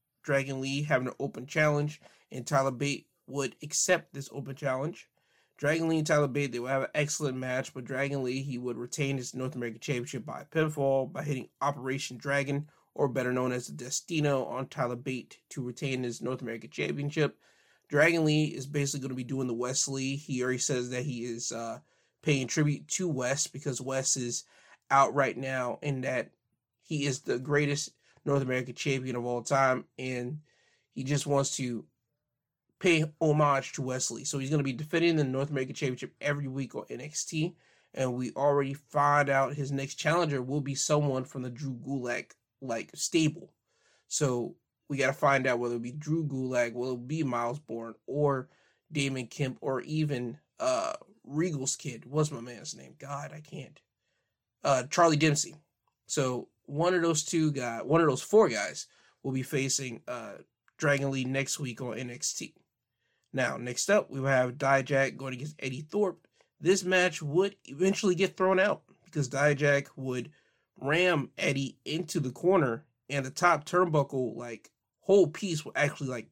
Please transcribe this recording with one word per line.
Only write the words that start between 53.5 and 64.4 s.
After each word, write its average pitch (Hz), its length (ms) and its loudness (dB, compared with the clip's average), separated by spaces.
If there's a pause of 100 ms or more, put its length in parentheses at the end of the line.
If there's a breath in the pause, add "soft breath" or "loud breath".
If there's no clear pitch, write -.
Uh, 131 200 4
Charlie 160 340 6
Dempsey. 147 380 2 (500)
So 127 420 -2 (160)
one 170 300 0
of 170 80 2
those 165 200 2
two 156 300 2
guys, 120 320 -4
one 160 160 6
of 165 60 8
those 131 160 2
four 208 260 8
guys 107 380 -2 (360 soft breath)
will 135 100 -4
be 131 100 -2
facing, 131 640 -2
uh, 113 300 -10 (400)
Dragon 139 320 2
Lee 135 140 0
next 135 340 -2
week 127 240 -6
on 117 160 -6
N 127 100 -6
X - 240 -6
T. - 220 -10 (760)
Now, 131 280 -2
next 123 320 -4
up, - 200 4
we 135 100 -6
will 135 80 0
have 127 280 2